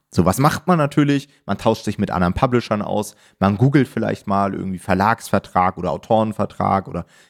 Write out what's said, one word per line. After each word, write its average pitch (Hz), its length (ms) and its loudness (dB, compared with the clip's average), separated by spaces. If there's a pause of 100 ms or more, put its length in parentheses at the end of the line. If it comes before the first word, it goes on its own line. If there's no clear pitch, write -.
(100)
So, 87 140 2
was 92 140 2
macht - 280 0
man 180 120 2
natürlich? 143 500 0 (180)
Man 98 120 -4
tauscht 113 260 0
sich 107 140 -6
mit 101 120 -2
anderen 92 240 0
Publishern 120 460 0
aus, 101 360 -6 (240)
man 98 160 2
googelt 135 320 4
vielleicht 107 380 -6
mal 98 280 -2
irgendwie 92 240 -6
Verlagsvertrag 95 1000 0
oder 87 120 -4
Autorenvertrag 98 960 -2
oder 87 200 -8 (240)